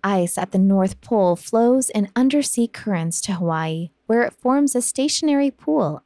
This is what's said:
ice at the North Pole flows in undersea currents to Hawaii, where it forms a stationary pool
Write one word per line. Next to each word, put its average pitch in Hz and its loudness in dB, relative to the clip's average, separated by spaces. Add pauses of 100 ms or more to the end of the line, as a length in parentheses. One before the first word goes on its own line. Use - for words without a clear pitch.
ice 185 -2
at 180 -6
the 190 0
North 190 2
Pole 185 2
flows 240 0
in 202 -2
undersea 262 0
currents 165 -4
to 202 -4
Hawaii, 165 -4 (160)
where 233 2
it - -4
forms 277 0
a 247 0
stationary 285 0
pool 196 -2